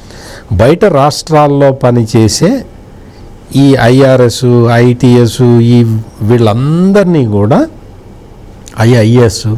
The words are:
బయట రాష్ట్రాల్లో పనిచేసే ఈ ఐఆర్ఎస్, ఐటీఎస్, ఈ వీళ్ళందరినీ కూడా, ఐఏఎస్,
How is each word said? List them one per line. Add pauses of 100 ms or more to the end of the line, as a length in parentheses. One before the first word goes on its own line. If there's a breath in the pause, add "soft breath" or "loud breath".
(540 loud breath)
బయట
రాష్ట్రాల్లో
పనిచేసే (920 loud breath)
ఈ
ఐఆర్ఎస్,
ఐటీఎస్,
ఈ (240)
వీళ్ళందరినీ
కూడా, (1120)
ఐఏఎస్, (120)